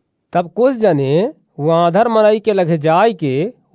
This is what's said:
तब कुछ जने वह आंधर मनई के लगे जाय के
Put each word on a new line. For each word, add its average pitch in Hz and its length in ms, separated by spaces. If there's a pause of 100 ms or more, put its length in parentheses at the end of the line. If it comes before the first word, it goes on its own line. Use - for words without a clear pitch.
(340)
तब 170 180
कुछ 254 240
जने 175 580 (260)
वह 160 160
आंधर 175 320
मनई 214 320
के 208 140
लगे 170 240
जाय 170 360
के 160 400 (220)